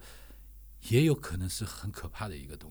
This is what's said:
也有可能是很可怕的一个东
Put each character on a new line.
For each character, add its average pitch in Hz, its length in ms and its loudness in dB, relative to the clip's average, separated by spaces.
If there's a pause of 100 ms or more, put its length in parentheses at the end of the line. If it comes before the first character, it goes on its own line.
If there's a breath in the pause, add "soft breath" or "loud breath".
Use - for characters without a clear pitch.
(920 loud breath)
也 127 140 8
有 156 100 8
可 - 240 -4
能 92 100 -2
是 - 160 -4
很 - 260 -6
可 - 160 -8
怕 - 220 -8
的 87 80 -8
一 69 80 -10
个 71 100 -12
东 76 160 -14